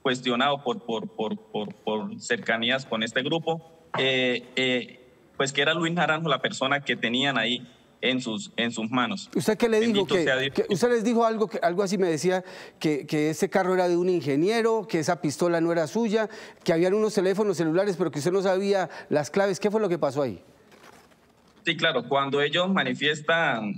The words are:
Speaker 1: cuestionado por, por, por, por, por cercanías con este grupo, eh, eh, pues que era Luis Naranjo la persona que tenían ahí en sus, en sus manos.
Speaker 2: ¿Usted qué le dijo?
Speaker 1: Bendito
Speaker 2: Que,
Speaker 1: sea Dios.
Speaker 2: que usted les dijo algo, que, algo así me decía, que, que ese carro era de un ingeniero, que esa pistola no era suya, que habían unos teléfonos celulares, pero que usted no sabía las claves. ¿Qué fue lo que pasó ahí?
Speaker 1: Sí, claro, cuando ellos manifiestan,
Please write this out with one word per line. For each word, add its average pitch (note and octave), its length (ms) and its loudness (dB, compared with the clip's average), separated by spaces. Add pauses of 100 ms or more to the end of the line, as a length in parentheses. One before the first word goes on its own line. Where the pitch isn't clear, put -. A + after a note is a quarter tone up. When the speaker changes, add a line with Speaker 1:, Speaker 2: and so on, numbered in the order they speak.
Speaker 1:
cuestionado B2+ 600 0
por, - 220 -4
por, A2 240 -6
por, G#2+ 300 -6
por, G#2 360 -8
por G#2+ 460 -6
cercanías A#2 640 -2
con A2 160 -4
este A#2 220 -2
grupo, D#3+ 420 -2 (320)
eh, B2+ 460 0 (140)
eh, B2+ 420 -2 (380)
pues C#3 160 -2
que C#3+ 80 -2
era D#3 120 2
Luis E3 200 0
Naranjo D#3+ 340 0
la C3+ 140 2
persona C3 400 0
que B2 140 -2
tenían B2+ 420 0
ahí A#2 280 -2 (360)
en B2+ 200 0
sus, A2 360 -8
en A#2 140 -2
sus A2 200 -6
manos. A#2 420 -2
Speaker 2:
¿Usted G#3+ 240 0
qué A#3 120 2
le A3 100 2
dijo? A3+ 140 2
Speaker 1:
Bendito G3+ 220 0
Speaker 2:
Que, E3+ 100 2
Speaker 1:
sea C3 120 2
Dios. C3+ 160 -2
Speaker 2:
que G#3 160 0
usted G#3 200 2
les A#3 140 2
dijo A#3 220 4
algo, A3 220 0
que, - 140 -6
algo F3 200 0
así G3 160 0
me F#3 100 2
decía, F3+ 360 0 (360)
que, D3+ 280 0
que D3+ 220 0
ese E3+ 200 0
carro F#3 240 2
era F#3 140 4
de F3 100 2
un F3+ 120 2
ingeniero, F#3 760 2
que E3+ 120 0
esa E3 220 0
pistola E3+ 400 2
no E3+ 100 2
era E3 160 2
suya, A3 420 0 (340)
que F3 100 2
habían F3+ 200 4
unos G#3+ 200 2
teléfonos F#3+ 440 2
celulares, E3+ 400 2
pero E3+ 140 0
que D3 80 -6
usted D#3+ 120 0
no F#3+ 100 2
sabía F#3+ 480 2 (200)
las D3 220 0
claves. G3 280 2
¿Qué G#3 120 0
fue A3 100 2
lo G3+ 80 0
que E3+ 80 0
pasó D3 240 0
ahí? G#2+ 200 -2 (1200)
Speaker 1:
Sí, E3 100 -2
claro, C3+ 320 0
cuando C#3 340 2
ellos E3 280 0
manifiestan, C#3+ 1080 0